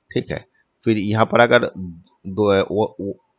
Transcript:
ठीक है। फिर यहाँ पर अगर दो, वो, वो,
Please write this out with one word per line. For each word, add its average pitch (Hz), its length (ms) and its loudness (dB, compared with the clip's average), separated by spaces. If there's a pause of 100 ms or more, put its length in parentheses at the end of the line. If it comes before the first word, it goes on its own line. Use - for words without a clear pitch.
(140)
ठीक - 180 -6
है। - 140 -10 (380)
फिर 113 140 0
यहाँ 107 280 0
पर 113 140 0
अगर 120 260 4
दो, 95 960 -2
वो, 104 380 -4
वो, 98 160 -8 (220)